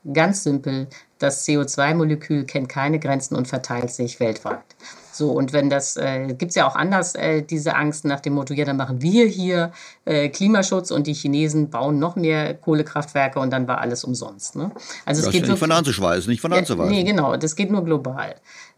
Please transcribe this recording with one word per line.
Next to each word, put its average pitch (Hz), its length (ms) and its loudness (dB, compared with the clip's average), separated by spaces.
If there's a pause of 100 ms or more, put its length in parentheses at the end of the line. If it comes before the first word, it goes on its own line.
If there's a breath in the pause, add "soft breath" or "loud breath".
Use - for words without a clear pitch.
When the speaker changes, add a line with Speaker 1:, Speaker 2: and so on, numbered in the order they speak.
(120)
Speaker 1:
ganz 170 320 2
simpel, 135 420 -2 (320 loud breath)
das 139 260 0
C 147 140 2
O 143 60 2
zwei 143 300 0
Molekül 151 500 0
kennt 131 240 -4
keine 147 300 0
Grenzen 139 360 -2
und - 140 -2
verteilt 123 420 -4
sich - 300 -6
weltweit. 113 400 -2 (580 loud breath)
So, 147 140 2
und 135 200 0
wenn 143 160 4
das, 139 280 0
äh, 135 420 -2
gibt's 175 160 -4
ja 160 140 4
auch 131 80 -2
anders, 175 400 0
äh, 156 260 0
diese 151 320 -2
Angst 151 300 0
nach 143 160 0
dem 143 140 -2
Motto, 143 200 -2
„Ja, 147 100 0
dann 139 120 0
machen 127 260 -2
wir 220 240 6
hier, 180 460 0 (320 loud breath)
äh, 147 240 2
Klimaschutz 196 640 2
und 147 160 0
die 151 40 -2
Chinesen 151 580 2
bauen 139 280 0
noch 170 160 0
mehr 156 400 0
Kohlekraftwerke 147 840 0
und 131 100 0
dann 127 160 0
war 123 140 -2
alles 120 240 -4
umsonst“, 120 500 -8
ne? 165 160 -6
Also - 80 -12
es - 280 -16
Speaker 2:
Das 151 120 2
ist - 60 0
Speaker 1:
geht 98 100 2
Speaker 2:
ja 175 60 4
nicht - 80 2
Speaker 1:
wirklich 196 100 4
Speaker 2:
von 160 120 0
der 160 80 4
Hand 156 100 2
zu 123 40 2
schweißen, 92 380 2
nicht 117 100 0
von 165 120 -2
der 180 60 6
Hand 185 100 2
Speaker 1:
Ja, 117 80 0
Speaker 2:
zu - 20 0
weisen. 196 140 2
Speaker 1:
nee, 196 100 2
genau, 160 340 2
das 156 200 -4
geht 196 160 0
nur 190 120 2
global. 143 520 -2 (420 loud breath)